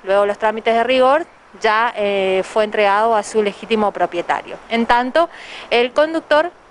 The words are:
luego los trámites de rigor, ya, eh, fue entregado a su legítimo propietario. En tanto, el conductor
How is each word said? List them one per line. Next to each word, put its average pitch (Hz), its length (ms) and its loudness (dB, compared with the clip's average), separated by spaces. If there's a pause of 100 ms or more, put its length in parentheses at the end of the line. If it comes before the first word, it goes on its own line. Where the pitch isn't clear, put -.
luego 202 220 2
los 202 120 -2
trámites 220 360 0
de 233 100 2
rigor, 262 420 2 (360)
ya, 220 360 2
eh, 190 480 0
fue 220 180 0
entregado 214 520 2
a 208 80 0
su 220 200 -2
legítimo 202 480 -2
propietario. 175 640 -4 (140)
En 233 160 0
tanto, 254 440 2 (420)
el 240 200 2
conductor 311 600 0 (200)